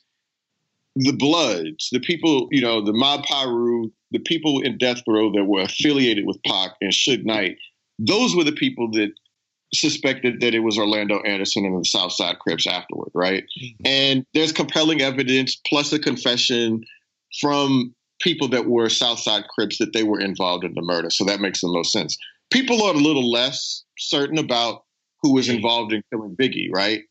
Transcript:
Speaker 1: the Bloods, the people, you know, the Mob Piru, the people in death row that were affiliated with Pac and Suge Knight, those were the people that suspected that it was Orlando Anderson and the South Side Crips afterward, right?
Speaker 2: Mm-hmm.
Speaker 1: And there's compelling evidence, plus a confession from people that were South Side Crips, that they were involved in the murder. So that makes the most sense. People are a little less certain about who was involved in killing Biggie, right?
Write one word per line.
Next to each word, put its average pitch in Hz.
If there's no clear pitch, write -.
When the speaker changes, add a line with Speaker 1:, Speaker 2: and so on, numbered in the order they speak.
Speaker 1:
the 131
Bloods, 117
the 123
people, 156
you 139
know, 113
the 104
Mob 139
Piru, 120
the 117
people 151
in 127
death 120
row 107
that 101
were 95
affiliated 120
with 95
Pac 95
and 98
Suge -
Knight, 101
those 180
were 175
the 143
people 123
that 107
suspected 131
that 120
it 113
was 113
Orlando 104
Anderson 101
and 92
the 85
South 90
Side 87
Crips -
afterward, -
right? 92
Speaker 2:
Mm-hmm. 123
Speaker 1:
And 135
there's 156
compelling 156
evidence, 131
plus 147
a 147
confession 120
from 139
people 147
that 120
were 117
South 117
Side 104
Crips, 110
that 107
they 113
were 107
involved 92
in 87
the 87
murder. 85
So -
that 101
makes 98
the 90
most 87
sense. 78
People 240
are 190
a 147
little 143
less -
certain 143
about 120
who 139
was 123
involved 117
in 107
killing 107
Biggie, 95
right? 104